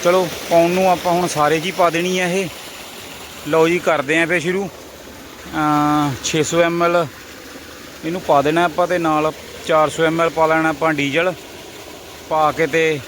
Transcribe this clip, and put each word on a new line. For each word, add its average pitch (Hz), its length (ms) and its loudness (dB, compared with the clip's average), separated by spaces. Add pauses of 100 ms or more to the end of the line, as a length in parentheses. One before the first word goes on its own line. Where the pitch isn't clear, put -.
ਚਲੋ, 180 240 4 (220)
ਪਾਉਣ 170 220 6
ਨੂੰ 185 200 4
ਆਪਾਂ 180 220 2
ਹੁਣ 175 140 2
ਸਾਰੇ 151 320 2
'ਚ 156 60 -4
ਹੀ 190 60 -2
ਪਾ 175 180 4
ਦੇਣੀ 180 300 0
ਹੈ 180 140 0
ਇਹ। 190 140 -2 (1000)
ਲਓ 160 200 4
ਜੀ, 175 120 2
ਕਰਦੇ 156 400 2
ਹਾਂ 165 80 2
ਫਿਰ 170 120 2
ਸ਼ੁਰੂ। 185 300 -2 (840)
ਅਹ, 147 680 2
ਛੇ 156 200 0
ਸੌ 165 180 2
ਐਮ 170 220 2
ਐਲ 170 240 2 (960)
ਇਹਨੂੰ 175 160 -4
ਪਾ 143 200 4
ਦੇਣਾ 160 220 2
ਆਪਾਂ 175 240 0
ਤੇ 180 100 0
ਨਾਲ 156 340 0 (340)
ਚਾਰ 156 240 4
ਸੌ 160 140 -2
ਐਮ 165 180 2
ਐਲ 165 80 2
ਪਾ 160 160 2
ਲੈਣਾ 160 240 2
ਆਪਾਂ 160 240 0
ਡੀਜ਼ਲ 147 400 0 (960)
ਪਾ 156 220 2
ਕੇ 156 160 0
ਤੇ 156 400 2